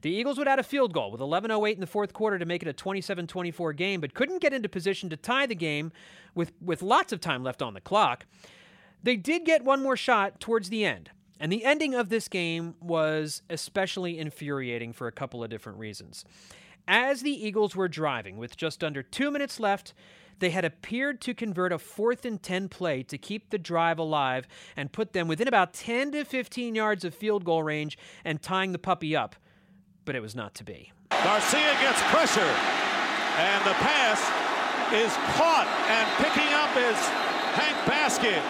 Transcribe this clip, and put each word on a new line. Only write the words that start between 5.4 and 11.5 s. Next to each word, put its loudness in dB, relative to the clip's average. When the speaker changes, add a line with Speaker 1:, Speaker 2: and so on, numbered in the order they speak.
Speaker 1:
the -4
game -4
with, -2
with -4
lots 4
of -6
time -2
left -4
on -4
the -14
clock. 2
They 2
did -2
get 4
one 4
more 2
shot 2
towards 0
the 0
end, -2
and -2